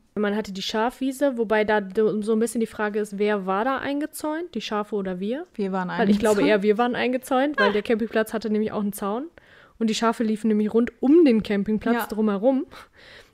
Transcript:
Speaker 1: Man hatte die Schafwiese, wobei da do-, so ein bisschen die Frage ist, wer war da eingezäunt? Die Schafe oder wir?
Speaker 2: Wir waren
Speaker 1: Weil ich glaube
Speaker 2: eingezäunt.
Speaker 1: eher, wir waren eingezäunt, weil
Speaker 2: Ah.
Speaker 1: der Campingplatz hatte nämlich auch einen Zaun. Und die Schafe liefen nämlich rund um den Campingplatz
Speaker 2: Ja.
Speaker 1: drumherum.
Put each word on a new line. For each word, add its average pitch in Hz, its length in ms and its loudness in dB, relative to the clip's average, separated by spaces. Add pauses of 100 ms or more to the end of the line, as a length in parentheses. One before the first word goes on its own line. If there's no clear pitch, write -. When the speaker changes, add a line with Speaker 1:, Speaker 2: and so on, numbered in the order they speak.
(140)
Speaker 1:
Man 202 200 -2
hatte 214 180 -6
die 190 100 -10
Schafwiese, 262 720 -2
wobei 214 280 0
da 214 180 0
do-, 208 400 0
so 214 100 -2
ein 220 60 2
bisschen 233 220 -2
die 220 60 0
Frage 214 340 -4
ist, 208 180 -6
wer 208 260 0
war 190 220 0
da 269 120 0
eingezäunt? 302 760 -6
Die 214 80 -6
Schafe 214 340 -4
oder 190 240 -4
wir? 247 340 -6
Speaker 2:
Wir 196 180 -4
waren 185 180 -2
Speaker 1:
Weil 196 180 2
ich 208 100 6
glaube 214 220 4
Speaker 2:
eingezäunt. 185 80 4
Speaker 1:
eher, 208 140 4
wir 208 160 4
waren 240 160 0
eingezäunt, 254 640 0
weil - 80 4
Speaker 2:
Ah. 208 40 2
Speaker 1:
der 208 100 0
Campingplatz 220 500 0
hatte 220 160 -4
nämlich 214 240 0
auch - 80 -4
einen 202 140 -4
Zaun. 214 320 -6 (520)
Und 226 120 0
die 220 40 0
Schafe 226 300 0
liefen 220 240 0
nämlich 214 240 2
rund 233 180 2 (120)
um 311 240 8
den 220 160 6
Campingplatz 214 520 0
Speaker 2:
Ja. 233 120 -2
Speaker 1:
drumherum. 220 580 2 (680)